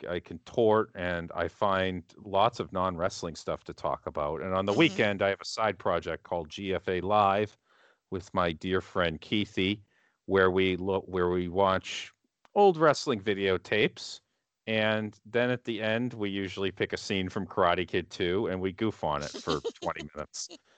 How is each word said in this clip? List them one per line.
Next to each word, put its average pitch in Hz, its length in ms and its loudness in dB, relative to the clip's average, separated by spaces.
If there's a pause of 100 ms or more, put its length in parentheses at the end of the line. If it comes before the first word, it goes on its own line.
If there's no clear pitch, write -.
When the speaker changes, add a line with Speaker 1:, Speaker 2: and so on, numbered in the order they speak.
Speaker 1:
I 90 100 -4
contort, 107 760 2
and 87 400 -4
I 85 120 -2
find 92 560 0 (140)
lots 98 420 2
of 82 140 -8
non-wrestling 90 640 -2
stuff - 300 -8
to 78 80 -12
talk - 340 -6
about. 76 340 -4
And 92 140 -4
on 95 100 0
the 101 60 2
Speaker 2:
Mm-hmm. 107 80 2
Speaker 1:
weekend, 113 420 2
I 98 80 4
have 98 120 -2
a - 40 -16
side 107 320 -2
project 85 460 -2
called 85 260 -8
G 98 240 -6
F 90 160 -4
A 92 120 0
Live 101 540 2 (540)
with 92 240 -8
my 87 200 2
dear 92 280 -2
friend 85 400 -2
Keithy, 104 600 0 (440)
where 95 260 4
we 95 260 2
look, 95 300 -2
where 90 220 0
we 90 180 0
watch 95 640 0 (440)
old 202 220 6
wrestling 139 440 2
videotapes, 98 1000 0 (480)
and 110 580 0
then 117 260 0
at 123 120 -4
the 110 180 -4
end, 113 320 -2
we 104 160 -4
usually 95 420 -2
pick 101 200 -4
a 92 60 -4
scene 95 320 -2
from 98 160 -4
Karate 87 420 2
Kid 90 220 -2
Two, 92 380 -2
and 92 120 -4
we 95 140 -4
goof 107 300 -4
on 73 180 -2
it 73 80 -8
for 76 320 -4 (100)
Speaker 2:
<laughs> - 100 -18
Speaker 1:
twenty 80 340 -8
minutes, - 340 -12 (280)